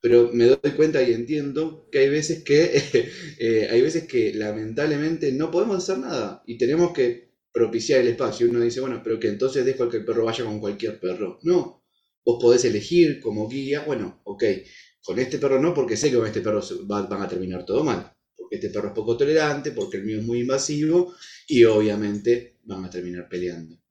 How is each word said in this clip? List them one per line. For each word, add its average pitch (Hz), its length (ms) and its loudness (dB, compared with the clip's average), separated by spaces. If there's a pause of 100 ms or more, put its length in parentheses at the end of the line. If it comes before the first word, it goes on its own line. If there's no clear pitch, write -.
Pero 120 320 6
me 117 140 4
doy 139 300 6
cuenta 151 260 4
y 120 100 2
entiendo 143 760 -4
que 147 100 0
hay 135 80 6
veces 151 360 -2
que, 147 380 4
<laughs> - 560 -2
eh, 113 320 2
hay 117 120 4
veces 160 240 0
que 113 280 0
lamentablemente 139 1000 -2
no 156 180 -2
podemos 196 280 0
hacer 190 200 -4
nada 151 480 -6
y 117 100 -12
tenemos 156 360 2
que 120 400 -2 (200)
propiciar 113 480 2
el 120 80 4
espacio. 117 400 0
Uno 120 120 0
dice, 120 200 0
"Bueno, 127 220 -6
pero 113 160 -4
que 110 100 -2
entonces 127 360 -2
dejo 127 240 0
que 117 100 -4
el 104 60 -6
perro 113 200 0
vaya 113 200 -2
con 107 160 -6
cualquier 104 400 -6
perro". - 420 -6
No, 170 420 -2 (400)
vos 120 160 2
podés 123 240 6
elegir 151 560 2
como 107 280 -4
guía, 139 360 -4
"Bueno, 117 400 -6
ok, 101 200 -6 (580)
con 95 160 -4
este 131 200 -2
perro 135 220 2
no, 165 140 2
porque 120 220 0
sé 143 140 0
que 123 60 0
con 110 100 2
este 107 160 -4
perro 104 200 0
se - 120 -10 (100)
va, 101 180 -4
van 98 200 -6
a - 60 -6
terminar 90 360 -6
todo 120 200 0
mal. 107 280 -4 (240)
Porque - 200 -12
este 98 140 -6
perro 104 180 -6
es 101 60 -10
poco 113 220 -2
tolerante, 147 560 0
porque 101 260 -6
el 98 60 -8
mío 110 160 -4
es 110 40 -6
muy 120 160 -2
invasivo 151 720 0 (340)
y 123 160 6
obviamente 107 1000 2
van 95 200 -10
a 92 60 -12
terminar 87 380 -10
peleando". 85 480 -8 (140)